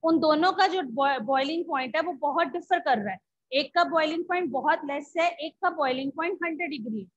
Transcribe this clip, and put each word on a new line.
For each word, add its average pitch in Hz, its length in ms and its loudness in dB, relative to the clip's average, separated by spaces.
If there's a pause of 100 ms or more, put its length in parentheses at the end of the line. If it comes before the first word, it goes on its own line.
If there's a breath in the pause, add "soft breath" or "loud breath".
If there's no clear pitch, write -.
उन 330 160 4
दोनों 311 340 4
का 381 140 4
जो 359 140 0 (120)
बॉ-, 269 280 2
बॉइलिंग 269 440 0
पॉइंट 262 300 -4
है 320 60 0
वो 320 200 -2
बहुत 294 260 2
डिफर 349 320 -2
कर 277 180 2
रहा 202 160 -4
है, 185 60 -12 (320)
एक 277 240 0
का 349 140 4
बॉइलिंग 320 360 0
पॉइंट 359 260 0
बहुत 302 340 0
लेस 285 340 -6
है, 339 100 4
एक 320 320 -8
का 370 140 2
बॉइलिंग 269 420 -2
पॉइंट 339 260 -4
हंड्रेड 339 260 -4
डिग्री 226 300 -6
है। 185 180 -12